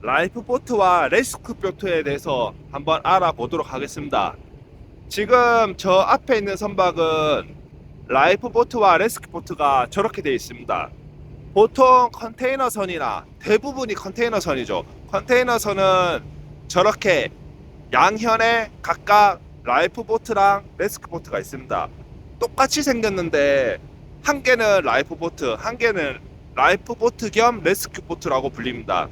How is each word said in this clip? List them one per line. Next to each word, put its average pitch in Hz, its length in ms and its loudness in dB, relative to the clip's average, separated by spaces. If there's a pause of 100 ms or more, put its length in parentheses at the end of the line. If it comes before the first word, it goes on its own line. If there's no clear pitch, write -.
라이프보트와 185 1080 0
레스큐보트에 185 920 -4
대해서 139 500 -4 (180)
한번 143 320 -2
알아보도록 160 680 0
하겠습니다. 135 640 -4 (720)
지금 226 720 2
저 185 220 0
앞에 247 380 0
있는 196 200 -4
선박은 160 960 -2 (520)
라이프보트와 196 920 2
레스큐보트가 156 920 0
저렇게 202 320 -4
되어 143 120 -2
있습니다. 113 560 -6 (640)
보통 247 580 6
컨테이너선이나, 214 1120 -4 (140)
대부분이 254 560 -2
컨테이너선이죠. 147 880 -4 (260)
컨테이너선은 196 1120 0 (440)
저렇게 180 640 2 (640)
양현에 220 800 2 (100)
각각 202 580 4 (240)
라이프보트랑 202 1000 0 (120)
레스큐보트가 165 640 -8
있습니다. 98 480 -8 (520)
똑같이 262 440 -2
생겼는데 160 960 0 (440)
한 285 200 0
개는 220 400 2
라이프보트, 143 720 -2
한 233 200 -8
개는 185 420 -2 (360)
라이프보트 208 760 0
겸 226 320 2
레스큐보트라고 165 840 -2
불립니다. 117 600 -4